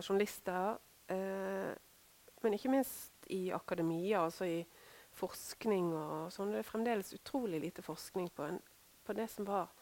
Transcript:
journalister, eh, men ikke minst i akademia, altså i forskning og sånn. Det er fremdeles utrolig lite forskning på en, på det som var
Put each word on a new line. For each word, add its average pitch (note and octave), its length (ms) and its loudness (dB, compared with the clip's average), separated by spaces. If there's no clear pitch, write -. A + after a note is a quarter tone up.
journalister, G3 720 2
eh, F#3+ 640 -2
men G#3+ 140 4
ikke C4 160 2
minst - 580 0
i F#3 240 0
akademia, F3 720 2
altså F3 240 0
i E3+ 140 0
forskning F#3 800 0
og D#3 380 -4
sånn. G3+ 200 -2
Det A3 80 0
er - 40 -6
fremdeles A3+ 500 0
utrolig G3+ 460 -2
lite - 220 -6
forskning F3 500 -4
på D3 120 -4
en, F3 120 -2
på G#3 100 -4
det A3 160 -2
som G#3 160 -6
var F#3+ 220 2